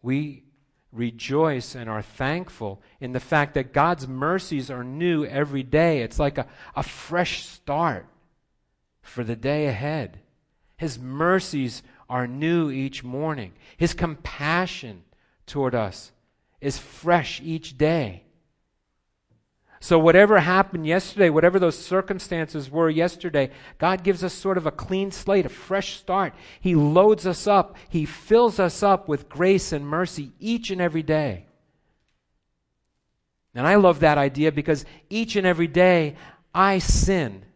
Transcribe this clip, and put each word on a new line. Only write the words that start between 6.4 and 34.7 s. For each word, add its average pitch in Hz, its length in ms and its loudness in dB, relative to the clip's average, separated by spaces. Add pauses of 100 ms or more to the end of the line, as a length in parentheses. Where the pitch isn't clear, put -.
a - 80 -4
fresh - 600 -6
start 143 640 -4 (920)
for - 220 -10
the 117 120 -6
day 143 300 -2
ahead. 131 540 -6 (580)
His 143 200 -8
mercies 143 840 -2 (240)
are 127 200 -4
new 156 440 -2
each 135 320 -8
morning. 127 500 -8 (240)
His 165 160 0
compassion 151 1120 -6 (420)
toward 131 300 -4
us 107 360 -6 (500)
is 139 160 -4
fresh - 680 -2
each 156 340 -8
day. 143 440 0 (1600)
So 170 180 4
whatever 185 400 8
happened 180 480 0
yesterday, 185 420 2
whatever 170 300 4
those 170 180 2
circumstances 170 920 -6
were 160 180 2
yesterday, 156 640 -2 (260)
God 180 260 0
gives 180 200 0
us 175 100 -6
sort 190 240 -2
of 160 80 -4
a 151 60 0
clean 190 400 -4
slate, 196 340 0
a - 40 -6
fresh - 480 -6
start. 185 360 -2 (260)
He 180 140 0
loads 170 540 4
us - 180 -4
up. 202 320 2 (120)
He 156 160 -2
fills 226 540 2
us 180 220 0
up 196 260 2
with 147 220 -4
grace 185 420 2
and 143 160 -6
mercy 156 520 -6
each 226 320 -4
and 180 100 -4
every 160 220 -2
day. 147 420 -2 (2000)
And 123 140 -2
I 190 80 4
love 180 240 6
that 151 180 4
idea 143 340 0
because 147 340 -2 (260)